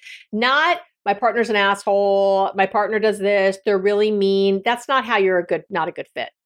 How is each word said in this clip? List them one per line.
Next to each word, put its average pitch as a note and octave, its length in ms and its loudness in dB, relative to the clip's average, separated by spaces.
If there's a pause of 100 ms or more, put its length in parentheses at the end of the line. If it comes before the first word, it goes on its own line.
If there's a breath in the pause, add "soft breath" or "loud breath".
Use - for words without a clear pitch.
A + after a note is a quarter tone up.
(320 loud breath)
Not, D4 500 0 (240)
"My G3+ 80 0
partner's A3+ 360 -2
an G#3+ 60 0
asshole. G3 1000 2
My G3 100 2
partner G#3 340 -2
does G#3 200 0
this. G3 460 0
They're G3+ 120 2
really G#3 340 0
mean." G3 540 2
That's A#3+ 220 -2
not C4 180 0
how A3+ 120 0
you're F#3 220 2
a F3 60 -4
good, E3 240 -4
not E3+ 180 -2
a E3 60 -8
good C#3+ 160 -12
fit. A#2 220 -8 (140)